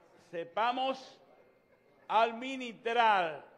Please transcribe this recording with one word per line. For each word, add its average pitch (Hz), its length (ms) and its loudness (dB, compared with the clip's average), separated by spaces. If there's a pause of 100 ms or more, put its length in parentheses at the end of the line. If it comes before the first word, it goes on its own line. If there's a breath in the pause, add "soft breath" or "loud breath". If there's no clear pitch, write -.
(300)
sepamos 240 880 -4 (880)
administrar 226 1400 0 (140)